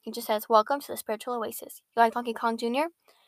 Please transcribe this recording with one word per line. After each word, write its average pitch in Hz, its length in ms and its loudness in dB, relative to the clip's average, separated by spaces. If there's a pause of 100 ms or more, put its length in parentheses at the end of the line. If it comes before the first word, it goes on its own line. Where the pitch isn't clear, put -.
he - 80 -10
just 226 160 -10
says, 214 240 -2
"Welcome 226 300 6
to - 120 -12
the 220 60 -6
spiritual 220 360 -6
oasis. - 460 -8 (160)
You 226 60 6
like 226 100 6
Donkey 240 220 -4
Kong 226 240 -2
Junior?" 247 300 0 (400)